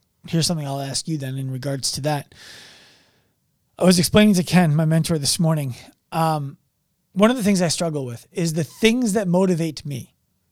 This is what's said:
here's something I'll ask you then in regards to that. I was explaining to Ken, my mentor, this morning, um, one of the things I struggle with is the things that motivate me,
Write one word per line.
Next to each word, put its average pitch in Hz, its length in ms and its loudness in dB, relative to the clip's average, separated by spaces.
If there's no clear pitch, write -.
here's 165 220 -2
something 156 180 -4
I'll 139 140 -6
ask 135 260 -8
you 160 120 -4
then 135 200 -8
in 135 140 -6
regards 131 420 -6
to 135 80 -8
that. 143 320 -4
I - 60 -2
was 180 160 6
explaining 214 360 4
to 175 80 2
Ken, 165 300 4
my 160 120 2
mentor, 160 320 0
this 139 200 -2
morning, 156 380 0
um, 156 420 -2
one 202 180 4
of 247 60 2
the 254 80 -4
things 190 180 2
I 180 60 2
struggle 147 380 -4
with 117 260 -12
is 170 220 -2
the 160 100 -2
things 226 500 0
that 208 140 -2
motivate 170 580 0
me, 139 300 -10